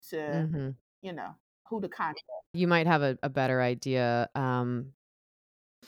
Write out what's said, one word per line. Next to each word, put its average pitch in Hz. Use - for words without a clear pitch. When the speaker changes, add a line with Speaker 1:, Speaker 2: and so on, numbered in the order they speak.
Speaker 1:
to, 170
Speaker 2:
Mm-hmm. 151
Speaker 1:
you 190
know, 110
who 226
to 185
contact. 165
Speaker 2:
You 175
might 165
have 160
a, 135
a 143
better 131
idea. 123
Um, 127